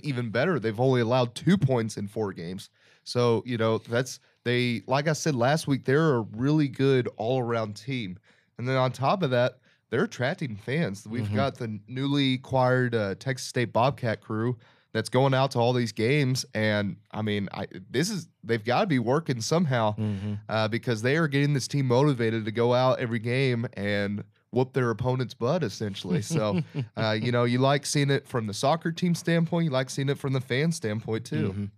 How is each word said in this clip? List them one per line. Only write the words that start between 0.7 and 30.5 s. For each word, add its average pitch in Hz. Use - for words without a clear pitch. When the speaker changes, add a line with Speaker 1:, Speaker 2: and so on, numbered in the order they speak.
Speaker 1:
only 127
allowed 120
two 127
points 117
in 101
four 104
games. 92
So, 120
you 123
know, 113
that's, 123
they, 120
like 147
I 160
said 151
last 131
week, 135
they're 143
a 117
really 131
good 131
all-around 117
team. 110
And 120
then 131
on 127
top 180
of 139
that, 123
they're 139
attracting 131
fans. 120
We've 110
Speaker 2:
Mm-hmm. 104
Speaker 1:
got 135
the 110
newly 135
acquired, 127
uh, 98
Texas -
State 120
Bobcat 117
crew 117
that's 110
going 135
out 135
to 123
all 120
these 120
games. 127
And, 104
I 107
mean, 104
I, 98
this 139
is, 196
they've 113
gotta 135
be 147
working 127
somehow, 127
Speaker 2:
Mm-hmm. 104
Speaker 1:
uh, 110
because 113
they 131
are 165
getting 143
this 131
team 139
motivated 120
to 110
go 117
out 127
every 117
game 120
and 101
whoop 131
their 123
opponent's 127
butt, 151
essentially. 98
So, 107
Speaker 2:
<laughs> 120
Speaker 1:
uh, 110
you 120
know, 120
you 120
like 139
seeing 143
it 139
from 113
the 98
soccer 165
team 175
standpoint. 170
You 160
like 131
seeing 139
it 139
from 135
the 135
fan 139